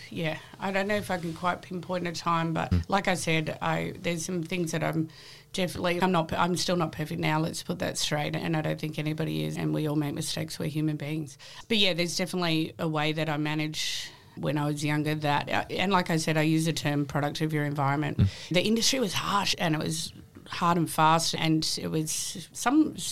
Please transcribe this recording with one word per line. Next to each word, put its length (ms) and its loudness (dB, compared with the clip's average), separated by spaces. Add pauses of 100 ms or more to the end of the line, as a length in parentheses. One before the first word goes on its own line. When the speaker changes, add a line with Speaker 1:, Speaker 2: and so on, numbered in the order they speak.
(120)
Speaker 1:
yeah, 260 -2 (220)
I 120 -4
don't 160 0
know 80 2
if 140 -2
I 80 0
can 160 -6
quite 300 -2
pinpoint 440 -4
a 40 -4
time, 420 0
but 180 -2
Speaker 2:
Mm. 160 4
Speaker 1:
like 200 0
I 80 2
said, 460 0
I, 380 -2
there's 240 -2
some 200 -4
things 300 -4
that 100 -2
I'm 260 0 (440)
definitely, 480 0
I'm 100 4
not, 220 2
I'm 220 2
still 200 0
not 160 0
perfect 280 -6
now, 200 2
let's 240 -2
put 160 -6
that 180 -2
straight, 380 0
and 200 -2
I 60 0
don't 180 -2
think 200 -6
anybody 440 -2
is, 140 -4
and 160 0
we 140 0
all 80 0
make 180 0
mistakes, 460 -4
we're 100 -4
human 280 0
beings. 400 -6 (300)
But 100 4
yeah, 160 4
there's 220 -2
definitely 600 0
a 100 0
way 240 0
that 160 -2
I 100 0
manage 720 -2 (260)
when 240 -2
I 80 2
was 180 -2
younger 300 0
that, 340 0
uh, 220 0
and 200 0
like 200 4
I 60 4
said, 200 0
I 60 4
use 220 4
the 80 2
term 320 0
product 360 -2
of 120 0
your 120 0
environment. 540 0
Speaker 2:
Mm. 80 8 (240)
Speaker 1:
The 100 4
industry 380 2
was 140 0
harsh 440 0
and 180 2
it 60 0
was 320 -4 (340)
hard 300 2
and 120 2
fast, 440 4
and 340 2 (140)
it 60 -2
was 680 -4
some, 420 4 (160)